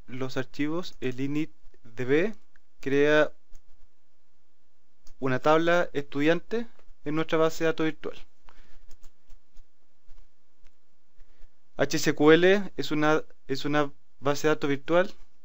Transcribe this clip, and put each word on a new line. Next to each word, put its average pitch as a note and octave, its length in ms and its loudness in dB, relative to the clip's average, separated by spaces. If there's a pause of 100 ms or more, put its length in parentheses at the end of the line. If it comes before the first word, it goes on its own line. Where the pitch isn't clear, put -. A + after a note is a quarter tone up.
los C3 300 -2
archivos. D3+ 640 -2
El B2+ 180 -2
init D3 320 0 (320)
D - 220 -4
B D#3+ 320 4 (440)
crea D3 520 6 (1900)
una C3 200 2
tabla E3+ 560 4
estudiante E3 720 2 (380)
en D3+ 100 0
nuestra D#3+ 240 2
base D#3+ 260 4
de D#3+ 60 4
datos D#3+ 140 0
virtual. - 420 -2 (3500)
H C#3 200 2
S D#3 180 2
Q D3+ 180 8
L F#3 440 6
es C#3+ 140 -2
una, D3+ 320 4 (240)
es C3+ 180 -2
una D3 260 4 (300)
base C#3+ 260 2
de D3+ 80 6
datos D3+ 140 0
virtual E3 460 2 (300)